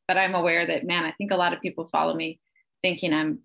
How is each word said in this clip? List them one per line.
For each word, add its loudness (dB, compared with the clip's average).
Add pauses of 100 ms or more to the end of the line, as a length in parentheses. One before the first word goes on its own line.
But 2
I'm 2
aware 2
that, -2
man, 0
I -4
think -6
a 2
lot 2
of -8
people -8
follow 0
me -6 (420)
thinking 0
I'm, 0